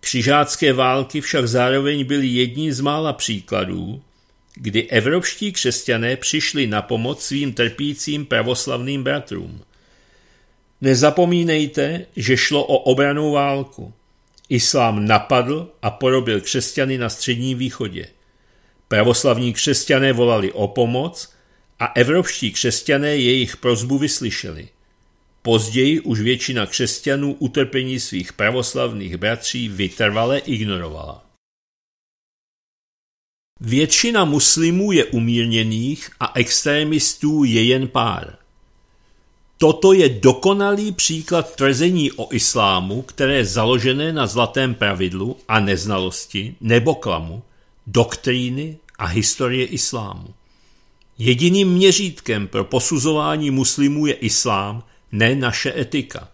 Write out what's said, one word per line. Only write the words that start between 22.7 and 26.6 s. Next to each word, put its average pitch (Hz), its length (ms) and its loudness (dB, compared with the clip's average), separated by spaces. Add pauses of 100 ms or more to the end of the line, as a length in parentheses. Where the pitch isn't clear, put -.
jejich 123 400 2
prosbu 123 420 0
vyslyšeli. 104 720 -4 (720)
Později 117 580 2
už 110 200 -2
většina 123 460 -2